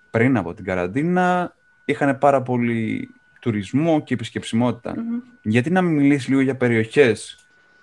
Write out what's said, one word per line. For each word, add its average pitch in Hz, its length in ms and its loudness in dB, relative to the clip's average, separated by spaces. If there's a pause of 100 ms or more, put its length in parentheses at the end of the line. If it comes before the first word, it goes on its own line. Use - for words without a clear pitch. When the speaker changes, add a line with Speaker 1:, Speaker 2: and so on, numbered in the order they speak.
(100)
Speaker 1:
πριν 123 260 2
από 87 180 -4
την 90 100 -16
καραντίνα, 165 880 -2 (300)
είχανε 143 300 0
πάρα 139 280 4
πολύ 117 640 -4 (320)
τουρισμό 127 640 0
και - 120 -6
επισκεψιμότητα. 117 840 -4
Speaker 2:
Μμμ. 233 220 -6 (240)
Speaker 1:
Γιατί 120 280 0
να 185 120 2
μην 175 120 0
μιλήσεις 143 340 2
λίγο 135 120 2
για 131 160 0
περιοχές 117 880 2 (360)